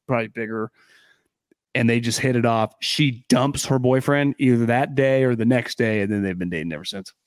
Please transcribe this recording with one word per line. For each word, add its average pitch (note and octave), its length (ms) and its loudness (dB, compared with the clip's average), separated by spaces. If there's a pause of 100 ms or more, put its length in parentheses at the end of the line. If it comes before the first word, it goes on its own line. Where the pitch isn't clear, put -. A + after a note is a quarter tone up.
probably A#2 200 -2
bigger. A2 440 -8 (1040)
And A#2 160 2
they A#2+ 100 2
just A#2 180 -4
hit C3 160 0
it A#2+ 120 2
off. A2+ 340 0
She C3+ 480 -2
dumps C3+ 380 0
her C3+ 120 2
boyfriend C3 600 2
either B2 260 4
that C3 300 0
day C3+ 300 2
or B2 120 2
the A2+ 80 -2
next A#2+ 320 0
day, A2 240 0
and G2+ 100 -2
then G#2 120 0
they've F#2 160 -4
been F2+ 100 -4
dating E2 240 -4
ever D#2 140 -10
since. G2 260 -12 (140)